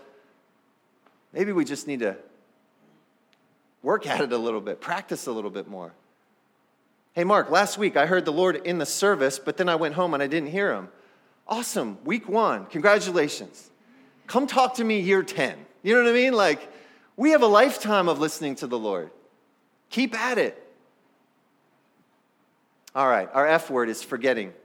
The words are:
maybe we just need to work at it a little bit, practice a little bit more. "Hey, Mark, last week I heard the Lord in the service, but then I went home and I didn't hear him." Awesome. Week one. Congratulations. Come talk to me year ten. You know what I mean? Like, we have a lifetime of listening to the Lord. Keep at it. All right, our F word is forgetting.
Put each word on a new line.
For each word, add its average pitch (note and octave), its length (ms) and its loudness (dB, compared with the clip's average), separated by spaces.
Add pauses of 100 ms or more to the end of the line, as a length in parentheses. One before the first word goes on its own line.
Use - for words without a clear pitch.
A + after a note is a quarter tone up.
(1300)
maybe G3 180 -2
we E3+ 140 2
just C3+ 220 -8
need C#3 140 -6
to G2+ 140 -2 (1700)
work F#3 240 -2
at C#3 140 -2
it B2+ 140 -2
a - 20 2
little A2+ 240 -2
bit, G2 220 -10
practice F3+ 440 -8
a B2+ 60 -6
little G#2+ 160 -6
bit F#2+ 180 -10
more. F#2 280 -16 (1200)
"Hey, E3+ 100 0
Mark, F#3 260 2
last F#3+ 280 2
week G3+ 180 0
I C#3+ 80 4
heard F3 220 0
the D#3 60 -2
Lord F3 240 0 (100)
in F3 100 -2
the D#3 80 -2
service, C#3 540 0
but - 180 -6
then F#3 100 0
I E3+ 100 2
went D#3 180 -2
home F3 180 0
and C#3+ 100 0
I C#3+ 40 -2
didn't D3+ 240 -4
hear F#3+ 240 -2
him." F#2 160 -10 (560)
Awesome. G3 580 -6
Week A3 240 -4
one. F3 380 0
Congratulations. E3+ 1040 0 (560)
Come C4 200 0
talk B3+ 280 2
to A#3 100 -4
me A3 160 0
year F#3+ 220 2
ten. - 420 -4 (180)
You G#3 120 2
know B3 80 6
what A#3+ 80 4
I - 20 4
mean? B3 220 2
Like, F3+ 360 2 (460)
we C#4+ 140 4
have D4+ 100 6
a A#3+ 60 6
lifetime G#3 640 4
of D3 80 2
listening D3+ 380 -2
to D3+ 100 -8
the A#2+ 120 -2
Lord. F#2+ 320 -4 (800)
Keep B3 260 -2
at B3 220 -2
it. D3 260 -2 (2250)
All C3+ 140 2
right, G#2 240 0
our C#3 140 2
F D#3+ 240 2
word B2 180 0
is A2 140 -6
forgetting. A#2 500 -2 (120)